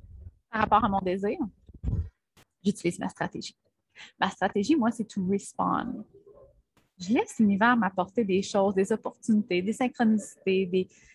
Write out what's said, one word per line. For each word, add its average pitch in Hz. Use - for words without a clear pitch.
par 220
rapport 214
à 220
mon 196
désir, 190
j'utilise 175
ma 190
stratégie. -
Ma 190
stratégie, 196
moi, 233
c'est 226
to 190
respond. 196
Je 185
laisse 381
l'univers 214
m'apporter 190
des 190
choses, 196
des 190
opportunités, 214
des 208
synchronicités, 214
des, 185